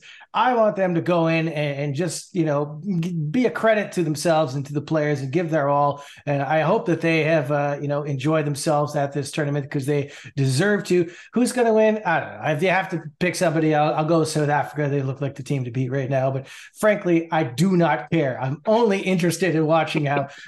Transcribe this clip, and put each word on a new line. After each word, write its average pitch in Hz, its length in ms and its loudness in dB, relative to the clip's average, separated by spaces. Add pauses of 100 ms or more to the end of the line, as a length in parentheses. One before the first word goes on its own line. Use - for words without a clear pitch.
(340)
I 240 200 2
want 220 220 2
them 185 200 0
to 165 60 0
go 170 260 2
in 165 200 0
and, 147 320 -4
and 147 160 -2
just, 165 400 -6
you 170 80 0
know, 151 380 -2 (180)
g-, 175 140 -4
be 160 320 0
a 208 40 4
credit 214 440 0
to 175 100 0
themselves 156 500 0
and 139 120 -4
to 147 80 -12
the 147 80 -2
players 147 400 0
and 135 100 -6
give 170 180 0
their 147 200 0
all. 143 340 2 (220)
And 139 160 0
I 156 180 0
hope 190 280 2
that 160 120 0
they 160 240 2
have, 147 280 2
uh, 143 300 0
you 143 60 -6
know, 143 160 -2
enjoyed 147 420 0
themselves 147 520 0
at 143 160 -2
this 143 180 -6
tournament 143 400 -4
'cause 139 140 -4
they 143 260 -2 (240)
deserve 143 500 2
to. 180 240 2 (220)
Who's 240 220 0
gonna 233 200 2
win? 214 320 4
I 165 140 2
don't - 220 -10
know. 147 80 -2
If 151 120 0
you 190 60 2
have 185 220 0
to 170 140 -6 (160)
pick 175 160 0
somebody, 156 380 2
I'll, 151 200 2
I'll 156 120 0
go 165 140 2
with 156 80 0
South 151 220 0
Africa. 147 400 -2
They 143 120 0
look 131 200 -4
like 139 140 -6
the 135 80 -12
team 135 200 -2
to 120 80 -8
beat 127 180 -2
right 131 200 -4
now. 135 220 0
But 135 180 -6
frankly, 175 840 0
I 160 140 0
do 165 320 2
not 156 340 2
care. 139 300 0
I'm 135 240 -4
only 214 340 4
interested 180 560 0
in 160 100 2
watching 156 400 2
how 139 220 0 (200)